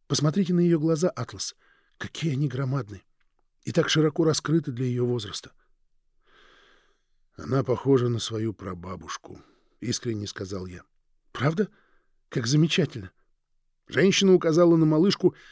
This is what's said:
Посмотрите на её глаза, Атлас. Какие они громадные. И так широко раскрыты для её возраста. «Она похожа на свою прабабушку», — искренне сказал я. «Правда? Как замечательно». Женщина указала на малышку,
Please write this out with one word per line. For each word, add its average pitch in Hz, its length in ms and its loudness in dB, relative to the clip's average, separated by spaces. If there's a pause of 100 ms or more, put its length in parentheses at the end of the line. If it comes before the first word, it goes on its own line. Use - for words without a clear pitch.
Посмотрите 156 480 0
на 175 60 2
её 170 180 4
глаза, 160 320 0
Атлас. - 440 -10 (440)
Какие - 340 -6
они 139 160 -2
громадные. 127 540 -6 (640)
И - 80 -6
так - 160 2
широко 156 360 2
раскрыты 151 480 0
для 127 140 -4
её 123 180 -2
возраста. 113 480 -6 (1800)
«Она 127 260 -2
похожа 123 460 2
на 120 100 -2
свою 110 360 -6
прабабушку», — 90 840 -14 (400)
искренне 110 460 -6
сказал 92 400 -10
я. 90 160 -16 (500)
«Правда? 160 360 -2 (600)
Как 123 180 -4
замечательно». 143 640 0 (800)
Женщина 190 440 4
указала 170 440 6
на 160 100 4
малышку, 160 480 2 (180)